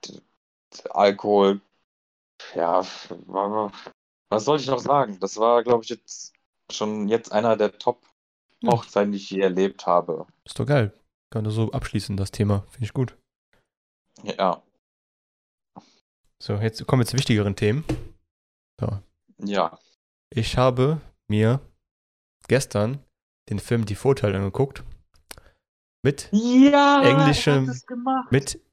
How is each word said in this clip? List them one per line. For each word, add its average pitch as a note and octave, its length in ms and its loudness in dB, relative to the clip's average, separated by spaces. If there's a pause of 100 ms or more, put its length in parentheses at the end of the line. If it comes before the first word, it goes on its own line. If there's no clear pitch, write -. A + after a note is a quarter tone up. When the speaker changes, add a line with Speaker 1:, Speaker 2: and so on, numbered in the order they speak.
Speaker 1:
D-, - 140 -18 (540)
d-, - 160 -14
Alkohol, G2+ 680 2 (920)
ja, F2 300 0 (420)
war, G2 240 -4
war, G#2+ 220 -4 (580)
was G#2+ 140 0
soll D3 160 0
ich B2 80 -10
noch C3 120 0
sagen? A#2+ 400 0
Das G2 180 -6
war, A#2 260 4
glaub A#2 180 2
ich, - 80 -18
jetzt - 420 -16 (380)
schon G#2+ 360 -4
jetzt A2+ 260 -2
einer A2 240 2
der G#2+ 120 2
Speaker 2:
Ja. - 100 -16
Speaker 1:
Top-Hochzeiten, - 1300 -4
die G2+ 60 -4
ich G2 120 -14
je F#2+ 100 -4
erlebt F#2+ 460 0
habe. E2 400 0 (200)
Speaker 2:
Ist - 120 -18
doch A#2 60 -2
geil. A#2+ 280 0 (380)
Kann A2 140 -6
das G#2+ 100 -4
so A2 160 0
abschließen, - 460 -6
das G2 140 -4
Thema. G2+ 400 0
Finde - 160 -8
ich - 80 -8
gut. B2+ 200 -4 (1080)
Speaker 1:
Ja. F#2+ 400 -2 (1800)
Speaker 2:
So, G#2+ 140 -6
jetzt A2 300 -4
kommen B2+ 160 2
wir A2+ 40 0
zu - 100 -6
wichtigeren G#2 400 0
Themen. A2+ 280 0 (960)
So. G#2+ 180 -6 (400)
Speaker 1:
Ja. G2 400 -4 (560)
Speaker 2:
Ich A2+ 220 -2
habe C3 440 2 (280)
mir A2 320 2 (880)
gestern A#2+ 500 0 (500)
den G#2+ 100 -4
Film A#2 280 -2
Die G2+ 80 -4
Vorteile A2 440 0
angeguckt. G2 440 -4 (1200)
Mit - 280 -2
Speaker 1:
Ja, C#4 720 6
Speaker 2:
englischem, D3 600 4
Speaker 1:
er C3 40 -4
hat B2 80 -6
es - 100 -18
gemacht. B3+ 460 -4
Speaker 2:
mit C#3 260 0 (140)